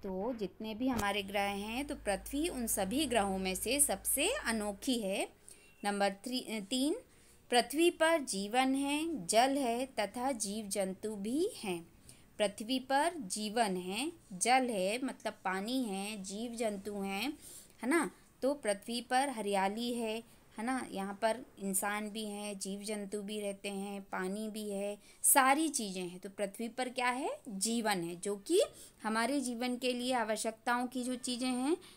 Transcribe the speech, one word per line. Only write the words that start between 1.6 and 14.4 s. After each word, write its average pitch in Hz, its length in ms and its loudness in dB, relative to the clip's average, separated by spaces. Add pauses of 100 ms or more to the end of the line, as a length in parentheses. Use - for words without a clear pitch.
तो 294 80 -4
पृथ्वी 269 540 -2
उन 247 180 -4
सभी 220 380 0
ग्रहों 202 320 2
में 185 180 0
से 240 240 0
सबसे 277 540 4
अनोखी 226 680 -2
है। 214 300 -2 (560)
नंबर 202 240 2
थ्री, 220 520 -6
तीन, 269 340 0 (540)
पृथ्वी 277 400 4
पर 330 320 4
जीवन 247 540 2
है, 285 500 0
जल 254 320 6
है 247 280 2
तथा 240 460 -2
जीव 214 360 -4
जंतु 196 480 -2
भी 226 400 0
हैं। 170 320 -4 (500)
पृथ्वी 208 420 0
पर 277 340 2
जीवन 214 640 0
है, 202 340 -2 (220)
जल 247 360 4